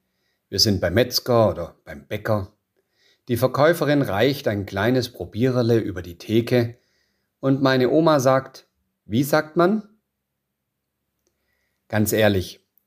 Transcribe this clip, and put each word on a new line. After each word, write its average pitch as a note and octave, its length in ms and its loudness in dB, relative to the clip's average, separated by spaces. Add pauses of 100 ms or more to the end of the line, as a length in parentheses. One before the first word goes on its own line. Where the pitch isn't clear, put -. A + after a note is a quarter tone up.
(500)
Wir G2+ 80 -6
sind G2 240 0
beim F2 140 -2
Metzger A#2+ 560 2
oder E2+ 320 -12
beim - 240 -18
Bäcker. G#2+ 500 -6 (680)
Die A#2+ 100 -2
Verkäuferin C#3+ 640 2
reicht B2+ 460 -2
ein G2+ 180 -4
kleines A#2 440 -2
Probiererle A#2 680 -2
über F#2 240 -4
die F2 160 -16
Theke A#2 640 -2 (600)
und C3+ 220 0
meine C3 300 2
Oma D#3 280 4
sagt: C3 480 0 (380)
"Wie A#2 180 -2
sagt D3+ 320 -2
man?" F#3+ 320 0 (2000)
Ganz G#2+ 220 0
ehrlich, G#2 560 0 (200)